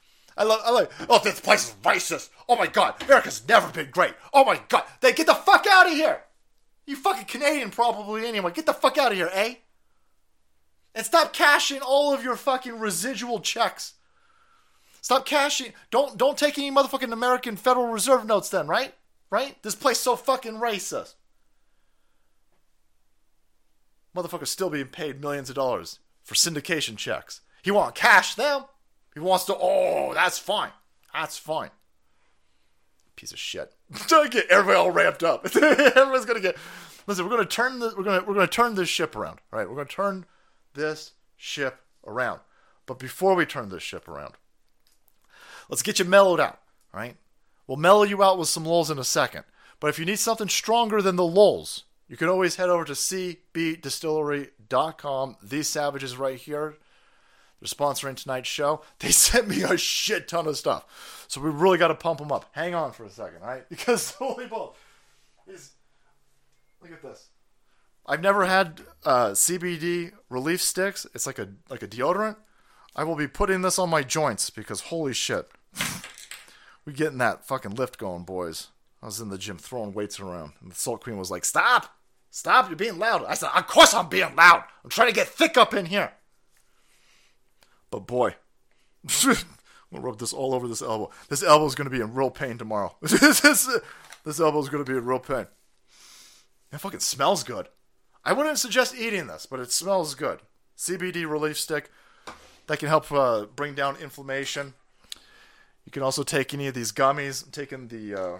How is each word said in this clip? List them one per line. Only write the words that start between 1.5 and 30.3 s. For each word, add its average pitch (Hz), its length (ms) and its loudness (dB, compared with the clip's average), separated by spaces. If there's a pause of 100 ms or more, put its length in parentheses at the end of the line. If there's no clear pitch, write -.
is - 140 -16
racist. - 480 0 (180)
Oh 240 80 4
my 180 120 0
God, 160 340 0
America's - 460 4
never 190 240 6
been 147 180 -8
great. 165 240 0 (180)
Oh 277 120 10
my 190 240 2
God." - 160 2 (160)
They, 254 120 6
get 311 140 0
the 311 80 8
fuck - 360 6
out 370 180 10
of 330 40 0
here. 285 300 0 (640)
You 277 100 -10
fucking 381 280 -2
Canadian 285 460 -2
probably 220 560 -2
anyway. 196 260 -2
Get 311 120 -6
the 302 80 2
fuck 262 240 2
out 269 140 4
of 196 80 -2
here, 170 140 0
eh? 220 240 -2 (1400)
And 220 100 -8
stop - 280 2
cashing 285 500 2
all 277 320 4
of 226 80 -4
your 240 140 -4
fucking 254 420 -4
residual 220 640 -4
checks. - 540 -4 (1040)
Stop 262 260 0
cashing. 285 460 0 (180)
Don't, 247 260 0
don't 269 220 2
take 294 200 0
any 277 120 -4
motherfucking 269 420 0
American 247 440 -2
Federal 247 300 2
Reserve 226 380 2
notes 214 240 0
then, 165 180 -2
right? 214 280 -2 (360)
Right? 262 320 -4
This 208 120 -8
place 262 240 0
so 240 180 0
fucking 254 380 -4
racist. 202 600 -6 (3000)
Motherfuckers 165 320 -8
still 185 220 -4
being 143 160 -6
paid 139 340 -10
millions 143 300 -8
of 127 60 -10
dollars 120 420 -4 (240)
for - 120 -16
syndication 151 600 -2
checks. - 440 -8 (220)
He 185 80 -2
want 180 240 2
cash 208 400 6
them. 277 300 -2 (500)
He 147 60 -14
wants 180 240 2
to, 190 160 -2
oh, 139 540 0
that's 170 240 0